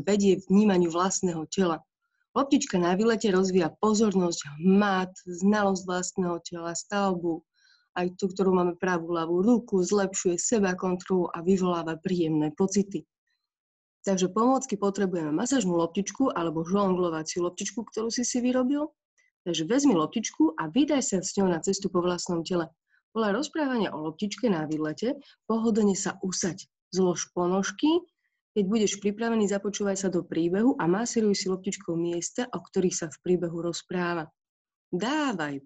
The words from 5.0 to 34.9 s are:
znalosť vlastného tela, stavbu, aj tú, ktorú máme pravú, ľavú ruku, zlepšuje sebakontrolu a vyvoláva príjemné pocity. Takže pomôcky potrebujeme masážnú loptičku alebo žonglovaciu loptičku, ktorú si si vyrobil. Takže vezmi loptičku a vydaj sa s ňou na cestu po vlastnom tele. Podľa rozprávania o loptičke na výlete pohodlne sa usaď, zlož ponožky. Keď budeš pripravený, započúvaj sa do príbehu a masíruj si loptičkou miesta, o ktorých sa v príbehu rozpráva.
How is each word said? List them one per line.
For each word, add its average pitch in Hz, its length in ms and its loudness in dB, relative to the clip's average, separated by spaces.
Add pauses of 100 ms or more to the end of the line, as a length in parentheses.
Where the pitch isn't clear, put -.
znalosť 190 640 0
vlastného 180 560 -2
tela, 170 320 -8
stavbu, 175 640 -2 (560)
aj 180 240 -2
tú, 196 80 -2
ktorú 185 320 2
máme 175 160 0
pravú, 175 400 -2
ľavú 165 240 0
ruku, 202 480 2
zlepšuje 190 480 0
sebakontrolu 185 960 0
a - 160 -8
vyvoláva 175 480 2
príjemné 160 640 0
pocity. 190 480 -2 (960)
Takže 185 320 2
pomôcky 254 400 2
potrebujeme 185 560 -2
masážnú 185 480 0
loptičku 196 480 -2
alebo 165 400 -2
žonglovaciu 180 800 0
loptičku, 202 400 -8
ktorú 220 240 -6
si 240 160 -2
si 240 160 -2
vyrobil. 254 480 0 (520)
Takže 160 240 -2
vezmi 269 240 4
loptičku 214 640 0
a 160 160 -6
vydaj 277 320 2
sa 190 160 -2
s - 160 -6
ňou 190 160 2
na 165 80 0
cestu 196 320 -2
po 180 80 0
vlastnom 175 480 -2
tele. 170 240 -2 (400)
Podľa 214 240 0
rozprávania 262 560 -2
o 147 80 -8
loptičke 180 480 -4
na 165 160 2
výlete 156 560 -4 (320)
pohodlne 220 480 2
sa - 240 -4
usaď, 180 400 -4 (320)
zlož 180 400 0
ponožky. 190 560 0 (640)
Keď 208 80 2
budeš 202 400 0
pripravený, 208 480 0
započúvaj 202 480 -2
sa 190 80 0
do 175 160 0
príbehu 196 560 0
a 165 80 0
masíruj 214 480 2
si 185 160 -2
loptičkou 185 400 -6
miesta, 170 640 -4
o 170 80 -6
ktorých 185 320 0
sa 160 160 -6
v - 80 -20
príbehu 170 480 -2
rozpráva. 175 640 -4 (640)